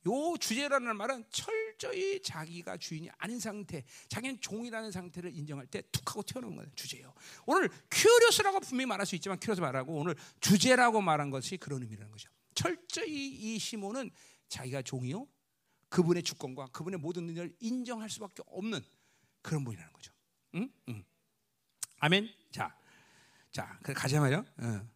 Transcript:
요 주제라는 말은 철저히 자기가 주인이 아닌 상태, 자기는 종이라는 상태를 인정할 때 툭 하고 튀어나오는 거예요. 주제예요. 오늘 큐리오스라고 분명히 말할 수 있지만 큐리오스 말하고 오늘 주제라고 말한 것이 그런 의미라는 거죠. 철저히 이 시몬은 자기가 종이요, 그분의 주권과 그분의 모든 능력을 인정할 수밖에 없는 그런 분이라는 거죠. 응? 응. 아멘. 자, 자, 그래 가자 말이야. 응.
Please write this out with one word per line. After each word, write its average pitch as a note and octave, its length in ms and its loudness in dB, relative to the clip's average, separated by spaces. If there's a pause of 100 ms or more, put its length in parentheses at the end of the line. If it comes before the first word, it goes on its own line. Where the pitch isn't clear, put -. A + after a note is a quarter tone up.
요 D4 320 0
주제라는 B3 580 0
말은 A3+ 340 -6
철저히 G#4 920 -4
자기가 E3+ 560 -10
주인이 D#3+ 300 -10 (100)
아닌 A3 200 -6
상태, G3+ 460 -8 (240)
자기는 B3 320 -6
종이라는 A3 500 -8
상태를 F3+ 460 -10
인정할 C#3+ 300 -8
때 - 160 -8 (100)
툭 - 180 -4
하고 G#3 120 -6
튀어나오는 A3+ 340 -10
거예요. - 180 -14
주제예요. - 400 -12 (320)
오늘 D#4 220 6 (220)
큐리오스라고 G#4+ 720 8
분명히 C4 260 -2
말할 G3+ 200 0
수 - 80 -4
있지만 F#3 240 -2
큐리오스 G3 220 0
말하고 C3+ 320 0
오늘 D#3 240 0 (240)
주제라고 A#3 640 8
말한 D3+ 280 2
것이 C3+ 260 -6
그런 C#3 260 -6
의미라는 G#2+ 280 -12
거죠. G#2+ 180 -20 (260)
철저히 D#4+ 760 -4
이 A3 300 -6
시몬은 G#3+ 520 -6 (400)
자기가 C3 320 -6
종이요, C3+ 440 -6 (600)
그분의 F3 340 4
주권과 C3+ 500 -6
그분의 F3+ 280 -8
모든 E3+ 260 -4
능력을 E3+ 340 -8
인정할 A3+ 500 -4
수밖에 - 360 -12
없는 G3 380 -4 (560)
그런 D3+ 240 -2
분이라는 F#2+ 280 -10
거죠. - 200 -20 (440)
응? A#3 140 -4 (180)
응. G#2+ 160 -10 (960)
아멘. F#3+ 280 4 (220)
자, - 260 -6 (760)
자, - 300 -10
그래 C#3 120 -6
가자 D3 260 2
말이야. D3 240 4 (160)
응. A#2 340 -4